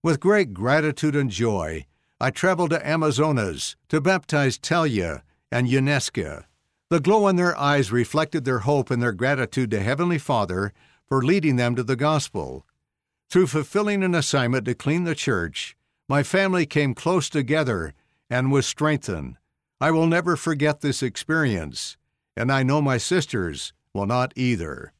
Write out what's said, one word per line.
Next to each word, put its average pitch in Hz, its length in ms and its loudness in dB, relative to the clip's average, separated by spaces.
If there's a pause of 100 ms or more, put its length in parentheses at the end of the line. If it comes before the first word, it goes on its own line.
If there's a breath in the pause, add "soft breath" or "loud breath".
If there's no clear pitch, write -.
With 254 180 2
great 190 320 2
gratitude 143 640 0
and 135 140 0
joy, 87 560 -2 (340)
I 131 100 2
traveled 175 400 0
to 160 160 -2
Amazonas 147 880 0 (120)
to 156 140 0
baptize 147 560 0
Talia 110 680 0 (260)
and 123 160 0
Unesca. 131 760 -2 (460)
The 165 100 2
glow 202 260 4
in 190 100 4
their 175 220 2
eyes 139 320 2
reflected 143 540 0
their 127 140 0
hope 131 320 0
and 120 120 0
their 117 120 0
gratitude 127 560 -2
to 107 100 0
Heavenly 147 380 0
Father 101 560 -2 (320 soft breath)
for 131 180 2
leading 156 320 4
them 123 180 2
to 123 80 -2
the 123 140 -2
gospel. 110 720 -2 (640)
Through 180 160 4
fulfilling 196 560 0
an 180 120 0
assignment 131 520 0
to 123 80 -2
clean 165 300 -2
the 165 100 -2
church, - 600 -4 (320)
my 143 160 2
family 185 440 0
came 143 260 0
close 170 380 -2
together 123 640 -2 (340)
and 127 240 0
was 139 140 2
strengthened. 101 720 -2 (420)
I 147 100 2
will 160 160 4
never 170 300 2
forget 151 460 0
this 139 200 -2
experience, 120 960 -2 (400)
and 123 160 0
I 135 100 2
know 143 200 2
my 131 160 2
sisters 98 720 -2 (220)
will 101 100 -2
not 123 320 -2
either. 90 640 -4